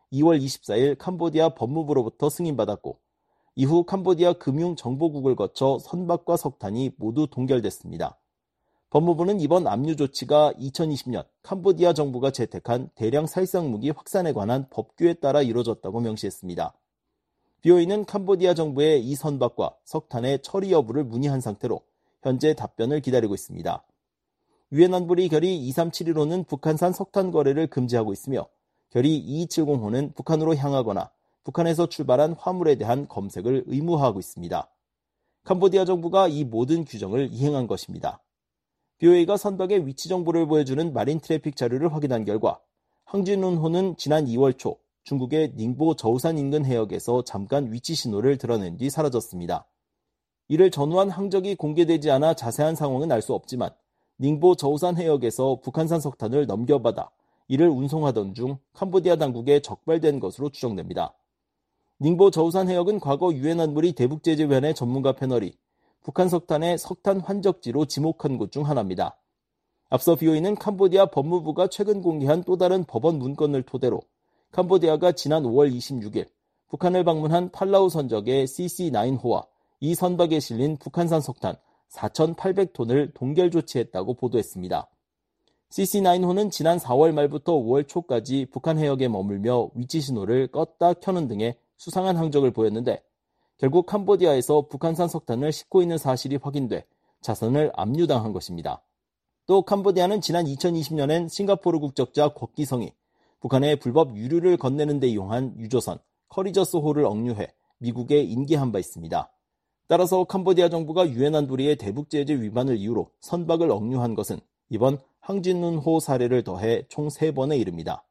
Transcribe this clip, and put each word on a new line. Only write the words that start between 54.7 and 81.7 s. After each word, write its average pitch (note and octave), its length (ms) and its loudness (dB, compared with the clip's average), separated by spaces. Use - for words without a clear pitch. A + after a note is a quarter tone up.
해역에서 C#3 640 0
북한산 D#3 400 -2
석탄을 C3+ 460 -2
넘겨받아 A#2 640 0
이를 D3 200 4
운송하던 C3+ 680 0
중 B2+ 220 -6
캄보디아 F3+ 440 2
당국에 C#3 440 2
적발된 D3+ 600 0
것으로 B2 300 -6
추정됩니다. F2+ 640 -6
닝보 F3 320 6
저우산 E3+ 380 2
해역은 F#3 320 0
과거 D3 340 0
유엔 D#3 260 -2
안보리 D#3+ 320 2
대북제재위원회 D3 800 2
전문가 C3 400 0
패널이 B2 440 -4
북한 F#3 220 2
석탄의 E3 500 0
석탄 G3 400 -2
환적지로 F3 680 -2
지목한 C#3+ 540 -2
곳 G#2 140 -6
중 C#3+ 160 -4
하나입니다. F#2+ 480 -2
앞서 E3 240 2
비오이는 D#3+ 400 2
캄보디아 G3 520 4
법무부가 D#3+ 600 0
최근 G3+ 340 -2
공개한 D#3+ 440 0
또 F3+ 120 0
다른 F3+ 280 2
법원 D3 340 0
문건을 C#3 460 0
토대로 B2 360 -2
캄보디아가 F3 580 4
지난 D#3 340 0
오월 B2+ 280 4
이십육 A#2 420 -8
일 G2 140 -4
북한을 F3+ 340 0
방문한 E3 480 0
팔라우 F#3+ 380 2
선적의 C3 580 0
씨씨 F3 460 -6
나인 A#2+ 240 0
호와 A#2 300 -2
이 D#3+ 160 -2
선박에 F3 420 2
실린 C#3 380 -2
북한산 E3 440 -2
석탄 - 360 -6